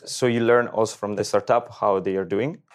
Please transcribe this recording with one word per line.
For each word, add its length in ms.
So 200
you 160
learn 260
also 300
from 180
the 80
startup 480
how 180
they 180
are 80
doing, 360